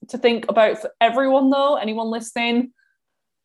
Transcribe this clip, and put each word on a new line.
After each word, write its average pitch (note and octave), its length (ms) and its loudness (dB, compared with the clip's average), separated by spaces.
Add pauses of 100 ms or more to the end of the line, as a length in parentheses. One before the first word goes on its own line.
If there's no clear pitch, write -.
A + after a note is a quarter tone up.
to B3 100 -10
think A#3 300 0
about A3 320 2
for - 100 -10 (100)
everyone, C4+ 500 2
though, C#4 260 2
anyone A3 340 -4
listening. A#3 600 -4 (720)